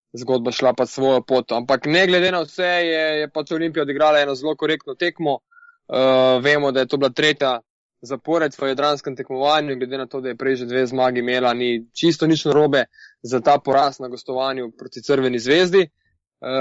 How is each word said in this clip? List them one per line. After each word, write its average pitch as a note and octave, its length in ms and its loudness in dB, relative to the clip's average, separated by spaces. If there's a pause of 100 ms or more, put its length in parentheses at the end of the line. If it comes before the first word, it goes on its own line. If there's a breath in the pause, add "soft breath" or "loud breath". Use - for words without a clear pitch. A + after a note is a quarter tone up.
(140)
zgodba B2 360 -2
šla B2 220 2
pa A#2+ 140 0
svojo C3+ 340 2
pot. B2+ 320 -2
Ampak A#2+ 340 0
ne E3 180 2
glede F3+ 260 2
na F3+ 100 -2
vse D#3+ 240 -6
je, F3 220 0 (300)
je D3+ 120 -4
pač D3 240 -8
Olimpija D#3+ 300 -2
odigrala D3 360 4
eno C#3+ 160 0
zelo D3 200 -4
korektno D3+ 400 -4
tekmo. D#3+ 440 -4 (480 soft breath)
Eh, - 100 -6 (420)
vemo, C#3+ 320 2
da C3 100 0
je C3 60 0
to D3 100 -2
bila C3+ 140 0
tretja C#3+ 500 -2 (420)
zapored D3 520 -4
v C#3 120 -6
jadranskem C#3 480 -2
tekmovanju, C#3 600 -2
glede B2+ 220 -6
na C3 80 -8
to, C3+ 140 -10
da C3 80 -8
je A#2 80 -8
prej C3 200 -2
že B2 100 -8
dve B2+ 180 -2
zmagi B2+ 340 0
imela, B2 340 0
ni A#2+ 400 -2
čisto E3 340 0
nič D#3 180 2
narobe C#3+ 400 4 (360 loud breath)
za A#2+ 200 -4
ta C#3+ 180 4
poraz C#3 400 0
na C3 100 -12
gostovanju B2+ 640 -6
proti - 280 -18
Crveni C3 380 0
zvezdi. E3+ 420 4
Eh, E3 100 -2 (720)